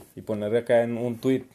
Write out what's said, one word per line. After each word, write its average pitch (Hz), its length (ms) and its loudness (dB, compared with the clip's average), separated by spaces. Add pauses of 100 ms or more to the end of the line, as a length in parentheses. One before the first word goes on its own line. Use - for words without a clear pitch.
(160)
y - 60 -16
poner 104 340 -4
acá 120 280 4
en 117 160 -2
un 120 200 -4
tweet 131 360 0